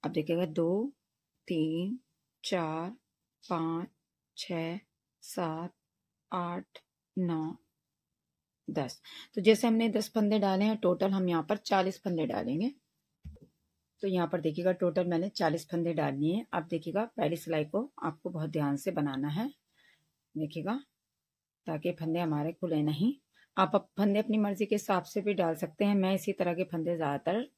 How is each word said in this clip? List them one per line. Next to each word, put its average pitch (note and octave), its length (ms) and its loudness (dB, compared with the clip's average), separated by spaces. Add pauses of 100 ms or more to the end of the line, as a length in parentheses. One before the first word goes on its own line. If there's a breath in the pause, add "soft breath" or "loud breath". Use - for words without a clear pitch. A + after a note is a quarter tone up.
अब D3 80 -4
देखिएगा, E3 360 0
दो, F3 460 0 (540)
तीन, E3+ 520 -2 (440)
चार, E3 460 -2 (540)
पाँच, E3 440 -4 (500)
छः, E3+ 420 -6 (440)
सात, E3 500 -6 (580)
आठ, F3 480 -6 (380)
नौ, E3 380 0 (1120)
दस। C3+ 320 -6 (360 loud breath)
तो G#3 60 -2
जैसे A3 260 6
हमने A3+ 220 4
दस A3+ 200 0
फंदे G#3 300 4
डाले G3 260 4
हैं, A3 120 2
टोटल F#3+ 340 2
हम F#3 180 2
यहाँ E3 200 2
पर G#3 160 2
चालीस F#3+ 360 0
फंदे E3 260 0
डालेंगे। E3 460 -2 (1300)
तो G3 40 0
यहाँ F3 200 2
पर E3+ 140 -2
देखिएगा, E3 320 0
total F3+ 320 2
मैंने F3 260 0
चालीस E3 380 0
फंदे E3+ 240 0
डाल D3 220 0
लिए D3+ 200 2
हैं। A3+ 180 -2
अब E3+ 160 -2
देखिएगा, E3+ 380 -2
पहली D#3+ 300 0
सिलाई D#3 280 -2
को F#3 140 -2 (240)
आपको D#3+ 260 -6
बहुत D#3+ 200 -4
ध्यान D3 280 0
से F3+ 140 -2
बनाना C#3+ 380 -2
है, G3 180 -2 (880 soft breath)
देखिएगा, D#3 400 -4 (920)
ताकि D#3+ 260 -2
फंदे D#3+ 260 -2
हमारे D#3 340 0
खुले D#3+ 280 -2
नहीं। D3+ 320 2 (440 soft breath)
आप F#3+ 180 4
अप-, F#3+ 120 2 (100)
फंदे G3+ 220 4
अपनी A3 180 0
मर्जी G3+ 280 0
के G3+ 100 2
हिसाब F#3+ 300 0
से - 160 -4
भी G3+ 120 0
डाल E3+ 220 2
सकते D#3+ 300 -2
हैं। G3+ 100 4
मैं F#3+ 200 4
इसी F#3+ 180 -2
तरह F3 200 0
के F3 120 -2
फंदे E3+ 300 -2
ज़्यादातर D#3+ 520 0 (100)